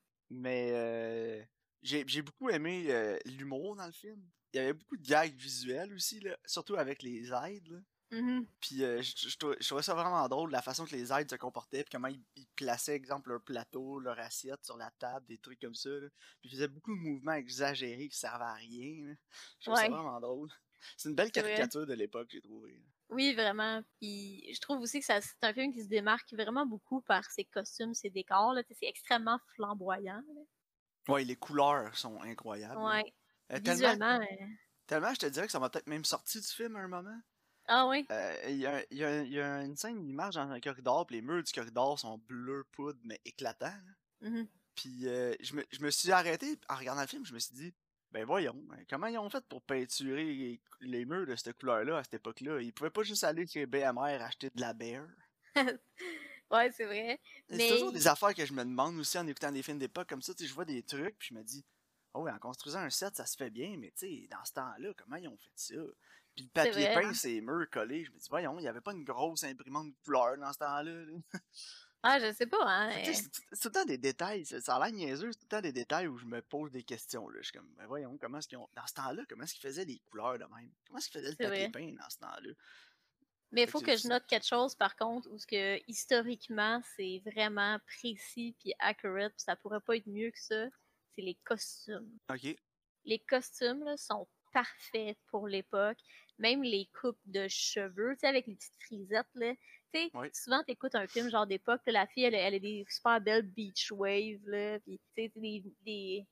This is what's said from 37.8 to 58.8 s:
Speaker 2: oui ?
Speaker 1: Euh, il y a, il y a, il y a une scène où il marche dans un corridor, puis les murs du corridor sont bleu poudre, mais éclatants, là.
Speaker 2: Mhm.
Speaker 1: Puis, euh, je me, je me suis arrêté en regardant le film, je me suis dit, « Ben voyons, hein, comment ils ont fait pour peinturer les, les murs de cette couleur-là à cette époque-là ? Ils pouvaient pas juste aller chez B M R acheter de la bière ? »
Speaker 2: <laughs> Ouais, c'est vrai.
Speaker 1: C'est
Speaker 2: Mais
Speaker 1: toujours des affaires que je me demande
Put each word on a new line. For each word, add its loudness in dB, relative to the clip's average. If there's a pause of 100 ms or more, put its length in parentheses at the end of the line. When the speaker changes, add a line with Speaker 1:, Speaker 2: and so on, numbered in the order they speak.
Speaker 2:
oui ? 4
Speaker 1:
Euh, 0 (120)
il 0
y 0
a, 0
il -8
y -2
a, 2
il -6
y -2
a 0
une -6
scène -4
où -6
il -4
marche -2
dans -2
un -6
corridor, 2
puis -6
les -4
murs 0
du -6
corridor 0
sont -6
bleu -8
poudre, -6
mais -10
éclatants, -6 (540)
là. -8
Speaker 2:
Mhm. -4 (260)
Speaker 1:
Puis, -6
euh, 2
je -8
me, -2
je -10
me 2
suis 4
arrêté 4 (120)
en 0
regardant -2
le 0
film, -8
je -12
me -6
suis -4
dit, « -10 (380)
Ben -4
voyons, 2 (100)
hein, -16
comment -2
ils -2
ont -2
fait -4
pour -12
peinturer 0
les, -6 (200)
les -2
murs -2
de -2
cette -6
couleur-là 4
à 0
cette -10
époque-là ? -4
Ils -6
pouvaient -2
pas 0
juste 0
aller 2
chez -4
B 0
M 4
R 2
acheter -6
de -8
la -2
bière ? » -8 (480)
Speaker 2:
<laughs> 4 (720)
Ouais, 8
c'est -4
vrai. -2 (280)
Speaker 1:
C'est -6
Speaker 2:
Mais 6
Speaker 1:
toujours 6
des 6
affaires 8
que 0
je -4
me -2
demande 2